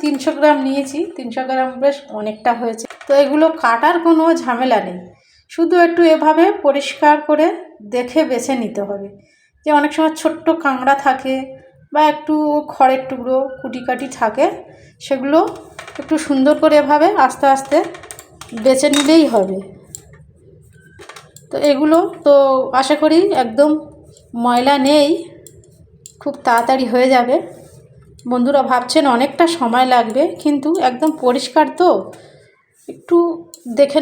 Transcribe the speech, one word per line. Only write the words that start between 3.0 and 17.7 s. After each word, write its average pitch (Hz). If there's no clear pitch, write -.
তো -
এগুলো 302
কাটার 240
কোনো 320
ঝামেলা 240
নেই, 180
শুধু 339
একটু 339
এভাবে 311
পরিষ্কার 269
করে 202
দেখে 247
বেছে 254
নিতে 208
হবে। 202
যে 302
অনেক 294
সময় 320
ছোট্ট 320
কাঁকড়া 269
থাকে 262
বা 294
একটু 302
খড়ের 262
টুকরো 254
কুটিকাটি 247
থাকে, 233
সেগুলো 277
একটু 311
সুন্দর 277
করে 302
এভাবে 294
আস্তে 254
আস্তে 269